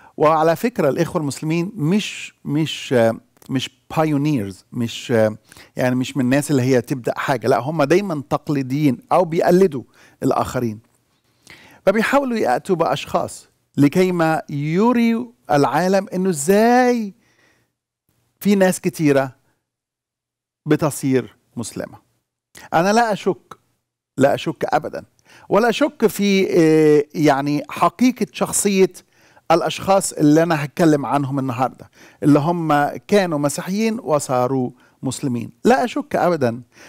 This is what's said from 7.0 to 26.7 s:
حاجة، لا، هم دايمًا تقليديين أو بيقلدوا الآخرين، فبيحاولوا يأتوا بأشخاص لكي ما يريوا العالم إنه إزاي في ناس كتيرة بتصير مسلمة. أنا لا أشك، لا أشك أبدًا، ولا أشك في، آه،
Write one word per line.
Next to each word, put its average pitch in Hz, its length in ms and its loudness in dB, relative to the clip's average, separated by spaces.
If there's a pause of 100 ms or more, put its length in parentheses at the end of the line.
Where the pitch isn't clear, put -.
حاجة، 127 280 -4
لا، 113 120 2
هم 147 240 -4
دايمًا 165 480 0
تقليديين 139 680 -2 (140)
أو 175 120 4
بيقلدوا 170 580 2 (400)
الآخرين، 117 580 -4 (1040)
فبيحاولوا 226 520 0
يأتوا 143 380 -2
بأشخاص - 720 -4 (280)
لكي 175 360 2
ما 160 380 0
يريوا 226 840 0 (180)
العالم 156 640 2
إنه 185 160 -2
إزاي 220 840 2 (1300)
في 202 140 2
ناس 185 260 2
كتيرة 139 560 0 (1300)
بتصير 135 720 -2 (200)
مسلمة. - 420 -12 (760)
أنا 180 180 2
لا 226 200 2
أشك، - 460 -6 (580)
لا 127 180 2
أشك - 300 -6
أبدًا، - 400 -4 (440)
ولا 208 200 2
أشك 285 380 -2
في، 196 440 2
آه، 156 540 4 (100)